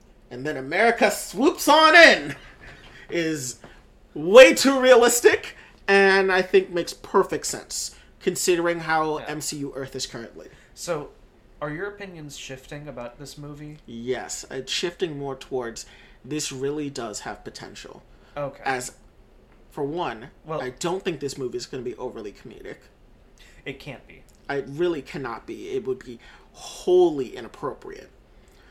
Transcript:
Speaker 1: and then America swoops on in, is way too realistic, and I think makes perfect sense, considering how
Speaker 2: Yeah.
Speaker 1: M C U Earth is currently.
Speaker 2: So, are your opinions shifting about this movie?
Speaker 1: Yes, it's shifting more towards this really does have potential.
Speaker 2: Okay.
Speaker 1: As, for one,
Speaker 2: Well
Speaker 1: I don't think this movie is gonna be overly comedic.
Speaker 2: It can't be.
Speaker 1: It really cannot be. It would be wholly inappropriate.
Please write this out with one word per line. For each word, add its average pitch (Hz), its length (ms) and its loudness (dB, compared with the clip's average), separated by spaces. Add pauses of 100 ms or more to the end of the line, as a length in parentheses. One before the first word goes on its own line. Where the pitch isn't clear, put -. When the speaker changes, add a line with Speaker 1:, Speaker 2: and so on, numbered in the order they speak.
(300)
Speaker 1:
and 127 160 -10
then 151 100 -4
America 202 540 2
swoops - 580 -2
on 311 260 8
in, 247 400 8 (760)
is 156 480 -6 (560)
way 226 400 10
too 269 260 2
realistic, 254 760 6 (300)
and 196 460 4
I 185 100 2
think 185 280 2
makes 170 220 -4
perfect - 540 -2
sense, - 480 -10 (260)
considering 170 600 0
how 156 380 -2
Speaker 2:
Yeah. - 80 -12
Speaker 1:
M 151 140 -8
C 151 180 -8
U 139 160 -8
Earth 135 200 -10
is 127 120 -8
currently. 110 420 -16 (260)
Speaker 2:
So, 151 360 -8 (500)
are 151 100 -6
your 175 180 -8
opinions 175 480 -16
shifting 147 520 -16
about 123 300 -14
this 139 200 -16
movie? 151 480 -16
Speaker 1:
Yes, 117 640 -8
it's 131 220 -8
shifting 175 460 -4
more 135 180 -8
towards 120 500 -8 (380)
this 147 260 -6
really 143 380 -6
does 117 320 -10
have - 240 -12
potential. - 580 -18 (340)
Speaker 2:
Okay. 143 280 -10
Speaker 1:
As, 127 280 -4 (800)
for 147 140 -8
one, 139 460 -8 (140)
Speaker 2:
Well 156 180 -8
Speaker 1:
I 127 80 -8
don't 180 340 -6
think 160 160 -6
this 139 180 -6
movie 120 200 -8
is 117 80 -10
gonna 131 160 -10
be 117 140 -8
overly 110 360 -10
comedic. - 440 -18 (920)
Speaker 2:
It 139 120 -12
can't - 300 -18
be. - 140 -20 (260)
Speaker 1:
It 139 200 -4
really 160 340 -2
cannot 120 440 -12
be. 107 240 -12
It 123 160 -6
would 131 180 -4
be 120 140 -16 (340)
wholly 165 840 0
inappropriate. - 720 -12 (600)